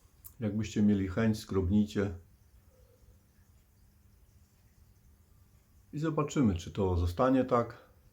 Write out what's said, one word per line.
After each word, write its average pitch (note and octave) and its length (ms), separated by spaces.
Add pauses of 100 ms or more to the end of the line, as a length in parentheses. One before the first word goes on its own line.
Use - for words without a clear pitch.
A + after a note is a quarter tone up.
(420)
Jakbyście G#2+ 400
mieli G2 260
chęć, A2 300
skrobnijcie. G2 760 (3750)
I D3+ 60
zobaczymy, D3 560
czy - 160
to F#2 260
zostanie B2+ 480
tak, B2 460 (220)